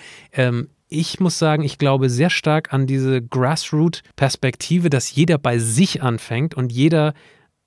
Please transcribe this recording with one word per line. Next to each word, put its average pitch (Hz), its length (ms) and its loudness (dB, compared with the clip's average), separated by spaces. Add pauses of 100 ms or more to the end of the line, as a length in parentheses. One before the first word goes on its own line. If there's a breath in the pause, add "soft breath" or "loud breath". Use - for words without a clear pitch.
(340 loud breath)
Ähm, 123 340 0 (220)
ich 165 320 -4
muss 175 180 0
sagen, 156 240 2
ich 143 140 -4
glaube 135 320 2
sehr 127 200 2
stark 156 440 -2
an 135 140 0
diese 131 340 0
Grassroot-Perspektive, 151 1700 0
dass 135 260 -2
jeder 165 220 4
bei 120 220 0
sich 117 440 0
anfängt 117 520 -4
und 127 180 -4
jeder 151 400 2 (540 soft breath)